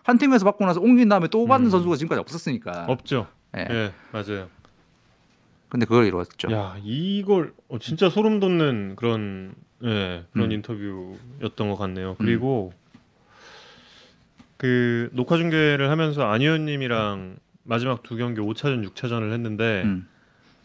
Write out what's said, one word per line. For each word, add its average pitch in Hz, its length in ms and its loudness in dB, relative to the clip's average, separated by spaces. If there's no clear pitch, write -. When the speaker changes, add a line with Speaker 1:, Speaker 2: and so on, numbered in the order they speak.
Speaker 1:
한 247 160 4
팀에서 262 260 4
받고 202 220 2
나서 175 120 2
옮긴 240 300 8
다음에 190 200 4
또 226 180 2
받는 254 220 6
Speaker 2:
음. - 20 2
Speaker 1:
선수가 175 260 4
지금까지 147 240 -2
없었으니까. 92 680 -6
Speaker 2:
없죠. 127 380 -2
Speaker 1:
예. 90 140 -6
Speaker 2:
예, 110 220 -2
맞아요. 101 360 -8
Speaker 1:
근데 120 160 0
그걸 117 180 4
이뤘죠. 90 480 -4
Speaker 2:
야, 98 300 -4
이걸, 185 720 -2
어, 127 100 -8
진짜 165 320 0
소름 214 300 2
돋는 139 560 0
그런, 101 580 -4
예, 92 500 -4
그런 110 160 0
Speaker 1:
음. - 20 -2
Speaker 2:
인터뷰였던 104 1160 -8
것 101 60 -4
같네요. 95 340 -6
Speaker 1:
음. 92 80 -10
Speaker 2:
그리고 113 560 -2
그 120 580 0
녹화 127 240 0
중계를 151 500 2
하면서 147 420 0
안 110 120 2
의원님이랑 120 920 -2
마지막 117 400 -2
두 - 140 -12
경기 120 260 -4
오 104 100 -2
차전, 127 320 -4
육 92 100 -12
차전을 117 380 -4
했는데 110 540 -2
Speaker 1:
음. 92 200 -2